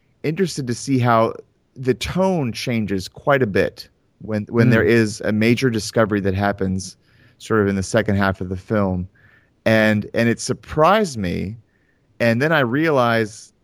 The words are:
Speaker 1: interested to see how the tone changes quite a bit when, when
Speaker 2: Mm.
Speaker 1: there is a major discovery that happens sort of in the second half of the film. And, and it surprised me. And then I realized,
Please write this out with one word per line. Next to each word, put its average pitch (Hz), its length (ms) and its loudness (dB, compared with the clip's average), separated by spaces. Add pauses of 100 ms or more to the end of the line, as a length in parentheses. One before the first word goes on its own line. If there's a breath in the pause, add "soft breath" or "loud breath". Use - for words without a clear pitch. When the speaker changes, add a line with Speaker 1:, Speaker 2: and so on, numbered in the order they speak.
(240)
Speaker 1:
interested 156 440 -4
to 120 80 -4
see 135 240 -2
how 117 340 4 (420)
the 127 200 -2
tone 175 580 -2
changes 101 560 -4
quite 139 320 0
a 120 60 2
bit 92 420 -2 (300)
when, 107 260 -6
when 117 220 4
Speaker 2:
Mm. 127 40 6
Speaker 1:
there 113 120 4
is 110 380 2
a 104 100 -2
major 113 380 2
discovery 107 520 0
that 95 140 -2
happens 95 600 -2 (440 soft breath)
sort 110 220 0
of 98 60 2
in 101 80 0
the 95 80 -2
second 104 320 0
half 98 240 0
of 92 100 -8
the 95 80 -6
film. 92 520 -2 (560 soft breath)
And, 110 480 2
and 117 160 0
it 110 100 -2
surprised 160 800 0
me. 90 400 -6 (640)
And 117 200 2
then 156 120 0
I 151 80 2
realized, 120 920 0 (100)